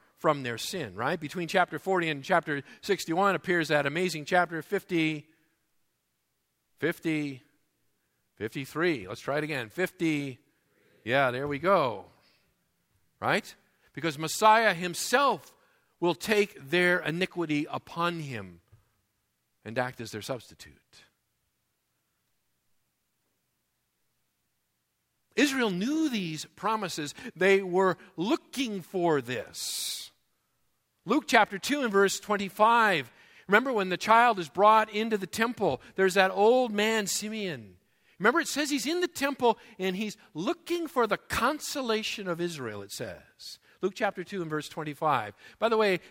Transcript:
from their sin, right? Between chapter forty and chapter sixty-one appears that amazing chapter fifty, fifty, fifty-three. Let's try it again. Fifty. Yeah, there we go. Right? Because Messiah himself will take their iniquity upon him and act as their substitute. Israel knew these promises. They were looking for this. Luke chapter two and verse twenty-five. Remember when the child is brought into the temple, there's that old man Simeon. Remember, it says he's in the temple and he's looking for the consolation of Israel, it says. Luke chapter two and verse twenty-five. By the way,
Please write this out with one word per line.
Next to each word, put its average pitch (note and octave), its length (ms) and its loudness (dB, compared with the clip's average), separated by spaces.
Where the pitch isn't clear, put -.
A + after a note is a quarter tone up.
from D3 240 2
their A#2+ 160 -4
sin, A#2 380 -8
right? C#3 240 -2
Between D#3 280 -8
chapter F3+ 300 0
forty F3+ 320 0
and C#3 140 -4
chapter E3 400 0
sixty-one F3+ 540 0
appears E3 320 0
that D3 180 2
amazing D#3+ 400 -2
chapter E3+ 380 0
fifty, D#3+ 640 -2
fifty, D3+ 640 -4
fifty-three. C#3 720 -4
Let's G#2+ 140 -12
try C#3+ 160 -4
it D3+ 60 -2
again. C#3 260 -8
Fifty. D3+ 680 -4
Yeah, B2+ 280 2
there C3 160 -4
we C#3+ 120 -6
go. C#3+ 460 0
Right? D3+ 360 -2
Because C#3+ 240 -6
Messiah G#3+ 560 4
himself F3+ 800 0
will E3+ 160 0
take G3+ 540 -2
their F3+ 300 4
iniquity D#3 720 -2
upon E3+ 500 -6
him G#2 420 -12
and A2+ 140 -6
act B2 200 -6
as A2+ 120 -12
their G#2+ 100 -10
substitute. - 800 -14
Israel C4 360 2
knew C#4+ 360 0
these F3 380 -4
promises. F#3 580 -4
They G3 260 4
were F#3 360 2
looking G#3+ 640 -4
for E3+ 380 0
this. - 920 -8
Luke B3 220 0
chapter G#3 300 4
two C#4+ 240 -2
and A#3 100 0
verse G3 280 2
twenty-five. G#3 920 2
Remember B3 260 4
when G3 160 0
the F3+ 80 -2
child A3+ 400 6
is E3 100 -6
brought G#3+ 440 6
into G#3+ 260 -2
the F#3+ 100 -8
temple, A3 540 0
there's F#3+ 180 4
that F#3+ 180 4
old A3+ 400 4
man G#3 360 0
Simeon. F3 680 -8
Remember, A#3+ 200 4
it D4+ 80 0
says C#4+ 220 -2
he's B3+ 180 -2
in F4 140 0
the F4+ 60 2
temple C4 520 0
and F#3 200 -4
he's G#3+ 200 -6
looking E4 540 -4
for A#3+ 180 0
the G3+ 120 0
consolation A3+ 1080 -4
of E3+ 140 -4
Israel, C3 400 -6
it G2+ 100 -16
says. - 680 -14
Luke G3 140 -2
chapter G3 280 -2
two F#3+ 180 -8
and D#3+ 80 -8
verse D3+ 200 -4
twenty-five. D3 680 -2
By G#3+ 80 2
the A3+ 100 2
way, G3+ 220 4